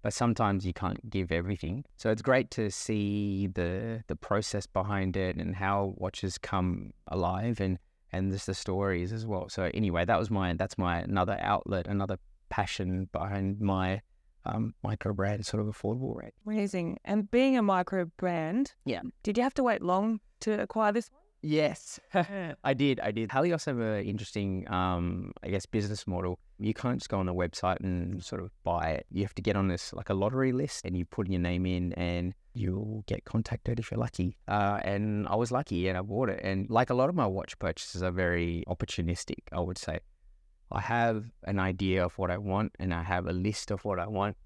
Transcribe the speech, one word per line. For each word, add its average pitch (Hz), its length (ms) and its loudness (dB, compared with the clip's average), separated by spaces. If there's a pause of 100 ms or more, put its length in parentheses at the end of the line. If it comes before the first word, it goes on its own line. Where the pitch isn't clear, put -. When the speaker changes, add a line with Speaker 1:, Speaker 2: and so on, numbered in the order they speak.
Speaker 1:
But 104 100 -2
sometimes 101 520 4
you 90 80 0
can't - 380 -4
give 92 200 0
everything. 90 540 -2 (120)
So - 120 0
it's 107 140 2
great 131 280 4
to 107 200 -2
see 101 760 0
the, 95 600 -4
the 78 80 -4
process 101 500 -2
behind 95 500 0
it 92 200 0
and 87 200 -4
how 98 420 0
watches 92 420 -4
come 92 520 0 (160)
alive 95 540 0
and, 95 160 2 (340)
and 95 200 0
just 95 160 -4
the 95 80 -2
stories 95 580 -2
as 113 140 -6
well. 98 200 -4
So 90 280 -2
anyway, 87 300 2
that 95 120 4
was 98 140 0
my, 95 220 2
that's 87 260 -2
my 87 220 2
another 92 400 0
outlet, 95 440 0
another 101 320 -2 (320)
passion 92 640 -2
behind 98 500 -2
my, 95 400 2 (440)
um, 113 360 -2
micro 107 320 -2
brand 101 320 0
sort 107 160 -2
of 104 60 0
affordable 110 520 -4
range. - 140 -14 (140)
Speaker 2:
Amazing. 196 580 0
And 208 240 0
being 262 280 6
a 240 40 4
micro 185 440 2 (120)
brand, 180 560 0 (120)
Speaker 1:
Yeah. 113 160 -2 (200)
Speaker 2:
did 208 160 0
you 240 60 4
have 262 100 2
to 277 100 2
wait 233 200 2
long 202 360 2 (200)
to 214 200 0
acquire 214 320 2
this 226 200 -2
one? 285 80 -20 (240)
Speaker 1:
Yes, 151 640 0
<laughs> - 60 -20
Speaker 2:
Yeah. 180 400 0 (100)
Speaker 1:
I 139 120 4
did. 135 240 4
I 104 120 0
did. 110 180 -2
Halios 160 360 2
have 127 140 0
an 107 260 0
interesting, 101 680 -2
um, 90 720 0
I - 80 -8
guess, 95 160 0
business 104 400 -2
model. 90 320 -2 (220)
You 107 160 0
can't 123 240 -2
just - 100 -12
go 101 80 0
on 95 80 2
the 90 80 0
website 90 460 0
and 90 440 -2
sort - 200 -6
of 90 80 -12 (120)
buy 82 280 0
it. - 180 -4
You 98 140 -2
have 98 120 -4
to - 60 -6
get 101 140 2
on 98 120 4
this, 87 260 -2
like, - 180 -10
a - 20 2
lottery 127 380 2
list, - 340 -2
and 92 100 -2
you 90 100 0
put - 220 -4
your 92 120 2
name 90 260 2
in, 90 280 0
and 87 420 -2 (180)
you'll 107 540 -4
get - 180 -6
contacted 117 540 0
if 110 100 -4
you're 110 100 -2
lucky. 92 380 0 (100)
Uh, 101 360 2
and 104 440 0
I 101 80 2
was 117 160 2
lucky, 98 360 2
and 92 100 2
I 90 60 0
bought 107 260 0
it. 95 140 -2
And 98 260 0
like 120 220 4
a - 20 4
lot 131 160 4
of 180 60 -2
my 143 100 4
watch 95 320 -2
purchases 90 460 -4
are 90 80 2
very 87 560 2
opportunistic, - 720 -2 (120)
I 92 100 -2
would 90 180 -2
say. - 200 -6 (720)
I - 100 0
have 113 440 2 (200)
an 101 120 0
idea 92 480 2
of 90 140 -2
what 92 100 0
I 90 80 0
want, 101 420 0
and 92 140 0
I 85 80 -2
have 90 240 0
a 87 80 -2
list 98 380 -2
of 101 120 -4
what 98 160 0
I 87 80 -2
want. 104 380 -2